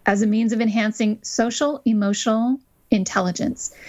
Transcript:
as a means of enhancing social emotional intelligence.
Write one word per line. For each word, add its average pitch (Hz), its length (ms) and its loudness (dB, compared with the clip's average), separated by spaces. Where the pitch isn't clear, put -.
as 202 160 2
a 220 60 2
means 220 240 2
of 226 80 0
enhancing 214 640 0
social 269 640 -2
emotional 220 760 0
intelligence. - 840 -2